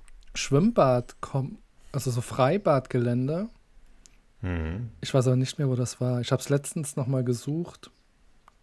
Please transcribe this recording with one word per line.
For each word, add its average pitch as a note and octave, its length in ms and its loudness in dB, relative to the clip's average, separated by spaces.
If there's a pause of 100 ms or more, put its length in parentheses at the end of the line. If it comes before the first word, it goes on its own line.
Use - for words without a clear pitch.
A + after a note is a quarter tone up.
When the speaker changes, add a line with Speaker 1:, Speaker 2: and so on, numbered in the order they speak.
(360)
Speaker 1:
Schwimmbad, C#3 840 4
kom-, - 360 -6 (340)
also C3 200 -2
so A#2+ 100 -2
Freibadgelände. C3+ 1300 2 (960)
Speaker 2:
Mhm. F2+ 480 -4 (120)
Speaker 1:
Ich - 120 -10
weiß C3 140 6
aber B2+ 80 4
nicht B2+ 240 -2
mehr, C#3+ 100 0
wo B2+ 60 0
das A#2+ 260 -4
war. B2 200 0
Ich A#2+ 100 -2
hab's - 180 0
letztens C#3+ 460 -2
noch C3 120 -4
mal C3+ 160 0
gesucht. C#3+ 680 -4 (720)